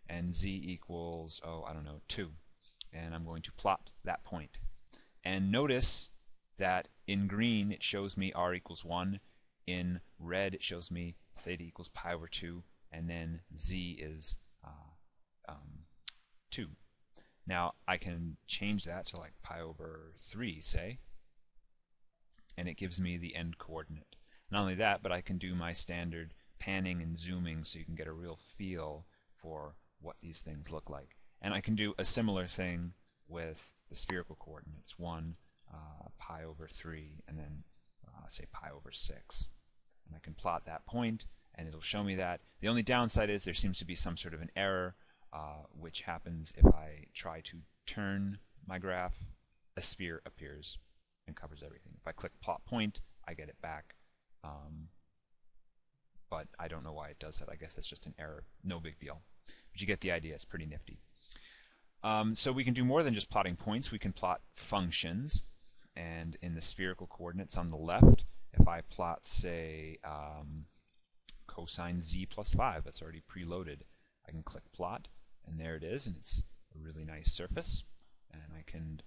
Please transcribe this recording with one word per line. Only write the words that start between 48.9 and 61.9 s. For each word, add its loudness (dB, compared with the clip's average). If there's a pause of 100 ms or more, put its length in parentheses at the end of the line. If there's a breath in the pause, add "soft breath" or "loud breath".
A -4
sphere -2
appears -10 (480)
and -12
covers -12
everything. -18
If -8
I -6
click -8 (100)
plot -2
point, 0 (260)
I -10
get -10
it -16
back. -10 (480)
Um, -12 (1400)
but -6 (100)
I -6
don't -6
know -8
why -10
it -16
does -2
that. -4
I -8
guess -12
that's -6
just -14
an -12
error. -10 (180)
No -4
big -10
deal. -12 (500 loud breath)
But -10
you -2
get 2
the 2
idea. 0
It's -6
pretty -6
nifty. -10 (1000 loud breath)